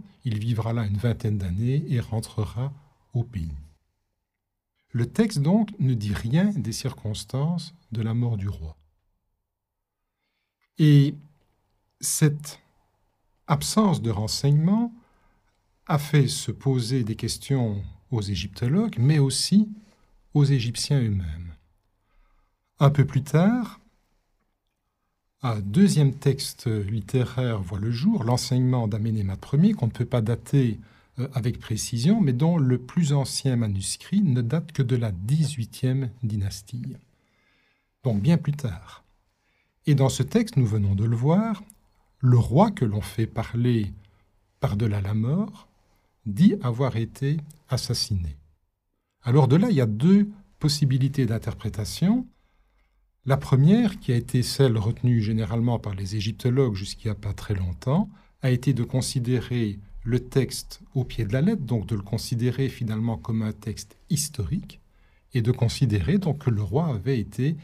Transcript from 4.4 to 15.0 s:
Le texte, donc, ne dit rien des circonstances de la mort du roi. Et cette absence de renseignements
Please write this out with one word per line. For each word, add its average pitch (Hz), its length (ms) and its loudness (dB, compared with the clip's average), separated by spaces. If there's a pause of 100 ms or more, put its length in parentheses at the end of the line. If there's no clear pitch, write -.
Le 120 140 0
texte, 214 340 0
donc, 196 300 2 (100)
ne 131 140 2
dit 104 200 -2
rien 170 380 2
des 113 200 -4
circonstances 131 1040 -6 (160)
de 113 100 -4
la 113 120 -2
mort 120 220 0
du 98 140 -4
roi. 78 260 -10 (2000)
Et 147 360 6 (840)
cette - 580 -2 (880)
absence 156 540 0
de 113 80 -2
renseignements 151 840 0 (960)